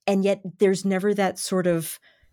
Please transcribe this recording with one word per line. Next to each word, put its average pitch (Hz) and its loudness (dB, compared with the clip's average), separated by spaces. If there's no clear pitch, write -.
and 196 2
yet 196 0
there's 190 2
never 196 0
that 196 -2
sort 185 -2
of 165 -2